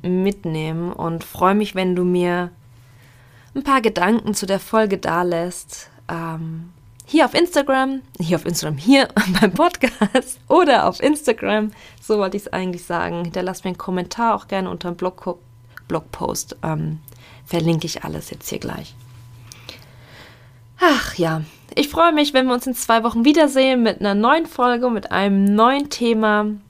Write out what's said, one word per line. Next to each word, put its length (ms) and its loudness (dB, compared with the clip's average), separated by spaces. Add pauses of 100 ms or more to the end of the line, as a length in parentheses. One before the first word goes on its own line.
mitnehmen 920 -2
und 320 -6
freue 320 2
mich, 180 0
wenn 220 0
du 80 0
mir 480 0 (1040)
ein 80 -6
paar 180 2
Gedanken 520 2
zu 120 -4
der 140 0
Folge 380 0
dalässt. 920 -4 (200)
Ähm, 640 -8 (320)
hier 200 4
auf 80 -4
Instagram, 680 0 (180)
hier 160 0
auf 100 -6
Instagram, 320 -4
hier 300 4 (160)
<laughs> 160 -2
beim 140 4
Podcast 840 0 (100)
oder 380 4
auf 140 -2
Instagram, 720 0 (300)
so 160 0
wollte 200 -2
ich's 120 -10
eigentlich 340 -6
sagen. 400 -4
Hinterlass 400 -6
mir 60 -4
einen 80 -6
Kommentar, 580 -2
auch 120 -10
gerne 220 -4
unter 220 -8
dem 60 -10
Blog-, 420 -6 (480)
Blogpost, 720 -8
ähm, 380 -4 (460)
verlinke 420 0
ich 160 -10
alles 280 -10
jetzt 180 -14
hier 100 -8
gleich. 340 -12 (1900)
Ach 360 2
ja, 260 -2 (340)
ich 140 0
freue 240 2
mich, 200 2
wenn 140 2
wir 60 0
uns 140 -4
in 60 -4
zwei 300 0
Wochen 220 0
wiedersehen 580 4
mit 160 0
einer 160 0
neuen 300 4
Folge, 440 0
mit 220 -4
einem 320 2
neuen 460 4
Thema 560 0 (240)